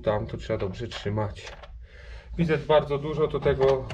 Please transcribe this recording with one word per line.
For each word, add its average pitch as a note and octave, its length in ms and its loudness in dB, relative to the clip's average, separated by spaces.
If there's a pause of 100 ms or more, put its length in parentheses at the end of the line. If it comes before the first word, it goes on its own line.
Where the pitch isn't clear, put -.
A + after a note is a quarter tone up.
tam G#2+ 220 2
to - 100 -8
trzeba A2 220 -4
dobrze G#2 300 -4
trzymać. G#2 640 -4 (840)
Widzę D#3 220 2
bardzo C#3+ 400 4
dużo D3 300 0
to C#3+ 120 -2
tego C3+ 540 4